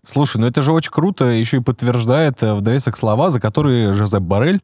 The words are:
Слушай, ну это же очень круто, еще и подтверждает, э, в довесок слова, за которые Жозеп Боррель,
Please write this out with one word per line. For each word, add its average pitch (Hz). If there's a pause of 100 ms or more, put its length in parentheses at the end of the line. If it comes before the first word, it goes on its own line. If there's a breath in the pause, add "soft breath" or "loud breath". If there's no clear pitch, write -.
Слушай, 139
ну 113
это 127
же 139
очень 160
круто, 165
еще 117
и 131
подтверждает, 123
э, 107
в 104
довесок 117
слова, 117
за 123
которые 117
Жозеп 101
Боррель, 113